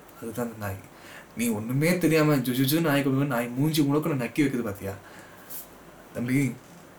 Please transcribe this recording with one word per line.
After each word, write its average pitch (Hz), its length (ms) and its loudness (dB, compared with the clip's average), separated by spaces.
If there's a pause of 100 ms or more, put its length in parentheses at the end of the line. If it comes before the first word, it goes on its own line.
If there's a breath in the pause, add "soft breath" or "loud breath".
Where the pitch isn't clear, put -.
(220)
அதுதான் 113 240 -6
அந்த 113 140 -8
நாய். 101 160 -6 (600 loud breath)
நீ 117 100 -2
ஒண்ணுமே 127 500 0
தெரியாம 156 380 4
ஜு, - 20 4
ஜு, 131 380 2
ஜுன்னு 170 60 2
நாய் 143 220 2
கொண்டு 135 220 2
நாய் 120 320 -2
மூஞ்சி 151 240 2
முழுக்க 147 280 2
நக்கி 131 320 0
வைக்குது 127 220 0
பாத்தியா? 98 280 -6 (1200 loud breath)
தம்பி, 120 200 -2
இது 135 180 2 (480)